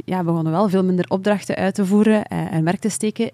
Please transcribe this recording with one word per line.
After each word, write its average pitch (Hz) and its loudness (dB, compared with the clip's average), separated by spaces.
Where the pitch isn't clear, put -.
ja, 185 -4
we 180 -2
begonnen 165 0
wel 196 2
veel 185 2
minder 180 2
opdrachten 196 -2
uit 190 -2
te 202 0
voeren, 208 4
eh, 170 -6
en 160 0
werk 180 0
te 220 -2
steken 220 -4